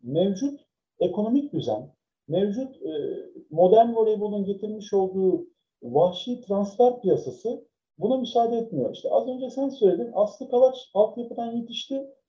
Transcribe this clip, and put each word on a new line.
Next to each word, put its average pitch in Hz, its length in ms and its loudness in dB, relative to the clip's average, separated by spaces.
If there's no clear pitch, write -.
mevcut 185 580 -2
ekonomik 220 520 0
düzen, 120 400 -4
mevcut, 202 540 -2
e, 156 80 -6
modern 208 460 6
voleybolun 208 480 0
getirmiş 208 480 -6
olduğu 190 540 2
vahşi 180 580 0
transfer 202 600 2
piyasası - 680 -2
buna 220 180 0
müsaade 233 400 0
etmiyor. 175 380 -4
İşte - 160 -8
az 233 180 2
önce 254 220 -6
sen 269 180 -4
söyledin, 196 460 2
Aslı 214 360 -2
Kalaç 254 440 4
altyapıdan 233 600 -2
yetişti. 269 500 -8